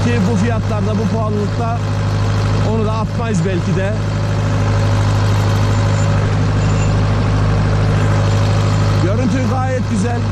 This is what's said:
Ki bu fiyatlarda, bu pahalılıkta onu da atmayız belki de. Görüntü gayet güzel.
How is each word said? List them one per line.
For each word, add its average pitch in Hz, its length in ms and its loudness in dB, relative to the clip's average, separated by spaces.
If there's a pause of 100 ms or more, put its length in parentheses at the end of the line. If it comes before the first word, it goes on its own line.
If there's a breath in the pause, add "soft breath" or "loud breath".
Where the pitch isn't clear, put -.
Ki 240 160 0 (120)
bu 220 40 0
fiyatlarda, 214 640 0
bu 214 160 -2
pahalılıkta 214 600 -2 (920)
onu 220 140 0
da 214 60 0
atmayız 214 540 -2
belki 185 300 0
de. 196 160 0 (4000)
Görüntü 254 460 0
gayet 254 400 -2
güzel. 226 300 -2 (120)